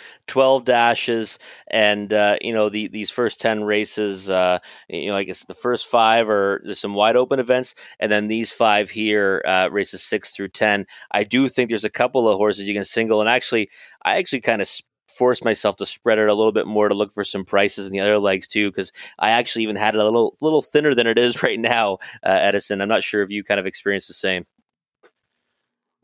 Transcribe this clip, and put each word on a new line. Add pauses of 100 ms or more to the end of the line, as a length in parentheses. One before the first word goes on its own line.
(260)
twelve
dashes (320)
and,
uh,
you
know,
the,
these
first
ten
races,
uh, (300)
you
know,
I
guess
the
first
five
are,
there's
some
wide
open
events. (240)
And
then
these
five
here,
uh,
races
six
through
ten. (260)
I
do
think
there's
a
couple
of
horses
you
can
single.
And
actually, (340)
I
actually
kinda
s-, (260)
forced
myself
to
spread
it
a
little
bit
more
to
look
for
some
prices
in
the
other
legs
too,
'cause (300)
I
actually
even
had
it
a
little,
little
thinner
than
it
is
<laughs>
right
now, (260)
uh,
Edison.
I'm
not
sure
if
you
kind
of
experienced
the
same. (1600)